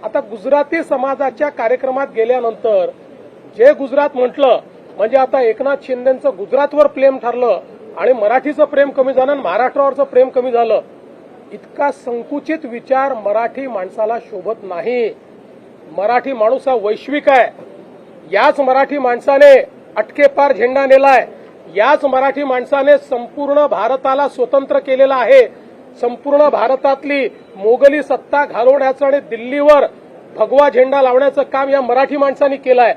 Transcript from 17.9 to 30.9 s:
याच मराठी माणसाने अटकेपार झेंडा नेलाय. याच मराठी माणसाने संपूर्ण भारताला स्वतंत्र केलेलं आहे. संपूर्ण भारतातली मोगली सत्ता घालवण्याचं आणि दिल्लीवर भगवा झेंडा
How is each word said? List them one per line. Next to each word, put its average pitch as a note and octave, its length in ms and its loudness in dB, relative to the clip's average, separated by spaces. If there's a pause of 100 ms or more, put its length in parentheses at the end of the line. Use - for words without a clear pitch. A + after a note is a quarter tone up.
याच B3 280 2
मराठी C4+ 380 0
माणसाने C#4 560 4 (420)
अटकेपार C#4 580 0
झेंडा B3+ 320 -2
नेलाय. C4+ 400 4 (500)
याच C#4+ 300 2
मराठी C4+ 380 -2
माणसाने C4+ 560 0
संपूर्ण C#4+ 680 -2
भारताला C4 600 -2
स्वतंत्र C#4 520 -2
केलेलं C4+ 360 0
आहे. B3+ 260 6 (600)
संपूर्ण C#4 480 0
भारतातली C4+ 800 -2 (280)
मोगली B3 480 2
सत्ता C#4+ 420 -4
घालवण्याचं C4 600 0
आणि C#4 140 0 (100)
दिल्लीवर C4+ 560 2 (500)
भगवा C4 340 2
झेंडा C4 320 2